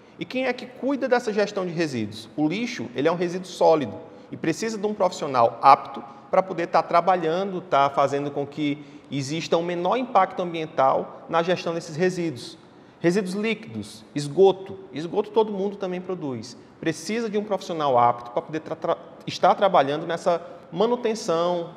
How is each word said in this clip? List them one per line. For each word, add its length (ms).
E 80
quem 220
é 60
que 120
cuida 420
dessa 240
gestão 360
de 40
resíduos? 640
O 120
lixo, 480
ele 120
é 40
um 40
resíduo 300
sólido 480
e 60
precisa 380
de 120
um 60
profissional 680
apto 420
pra 100
poder 260
tá 140
trabalhando, 800
tá 300
fazendo 400
com 160
que 360
exista 440
um 60
menor 360
impacto 440
ambiental 880
na 140
gestão 320
desses 200
resíduos. 600
Resíduos 360
líquidos, 680
esgoto. 640
Esgoto 380
todo 240
mundo 220
também 260
produz. 560
Precisa 500
de 80
um 60
profissional 560
apto 320
pra 100
poder 200
tra-, 140
tra-, 220
estar 260
trabalhando 540
nessa 340
manutenção, 1040